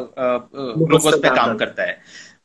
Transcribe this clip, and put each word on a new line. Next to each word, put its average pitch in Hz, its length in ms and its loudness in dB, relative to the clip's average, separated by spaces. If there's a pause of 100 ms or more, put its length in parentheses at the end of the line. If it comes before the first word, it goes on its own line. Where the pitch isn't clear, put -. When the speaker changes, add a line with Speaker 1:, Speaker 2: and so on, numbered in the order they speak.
(180)
Speaker 1:
ग्लूकोज 127 680 -4
Speaker 2:
ग्लूकोज 156 280 4
Speaker 1:
पे 147 60 0
Speaker 2:
पे 160 80 0
Speaker 1:
काम 127 80 2
Speaker 2:
काम 117 200 0
Speaker 1:
करता 107 260 -4
है। 87 60 -2
Speaker 2:
करता - 20 -6
है। - 420 -18 (120)